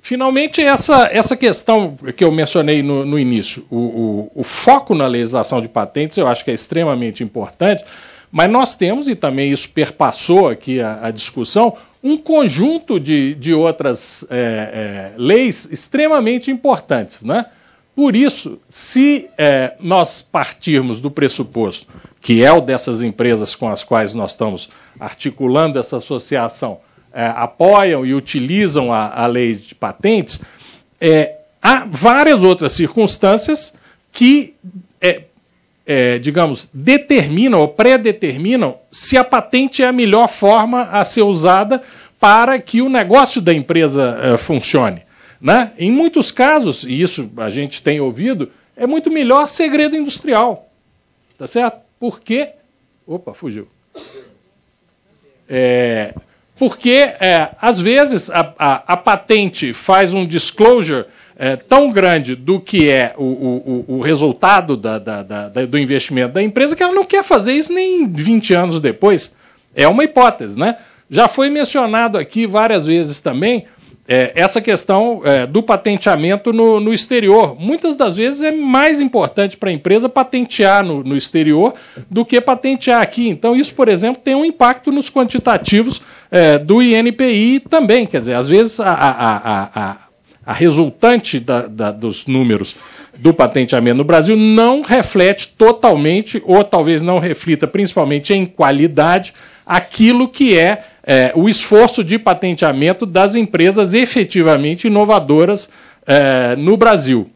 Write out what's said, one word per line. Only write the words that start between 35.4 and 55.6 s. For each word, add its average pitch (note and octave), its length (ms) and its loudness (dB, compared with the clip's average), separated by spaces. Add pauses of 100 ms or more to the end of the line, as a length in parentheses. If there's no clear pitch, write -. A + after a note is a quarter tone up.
é, B2 320 0
digamos, D3 560 -2
determinam G#3 840 0
ou D3 80 2
predeterminam G#3+ 1120 0 (120)
se - 260 -4
a B3+ 60 4
patente B3+ 600 -2
é B3+ 40 2
a C4 60 0
melhor A3+ 360 2
forma A3+ 640 0
a G3+ 140 0
ser G#3+ 180 -2
usada G3+ 600 2 (360)
para A#3 400 4
que - 240 -4
o C4+ 60 -2
negócio B3 520 2
da E3+ 120 2
empresa, C#3 680 0
é, B2 180 2
funcione, A#2+ 640 -2 (360)
né? G#3+ 400 0
Em F3 120 -2
muitos D#4 400 0
casos, B3+ 540 0
e C3 180 -4
isso B2+ 340 -6
a A2 140 -8
gente C#3 320 -10
tem D3+ 180 -2
ouvido, D3 500 -4 (240)
é B3 120 -4
muito D#4+ 240 -2
melhor C#4+ 400 0
segredo D4+ 440 -2
industrial, C4 760 -4 (640)
tá C3 100 -16
certo? A#3 340 -4 (200)
Por A#3 200 -8
quê? B3+ 280 -6 (580)
Opa, E3 280 -14
fugiu. G#2+ 340 -14 (1800)
É, B2 680 -2 (440)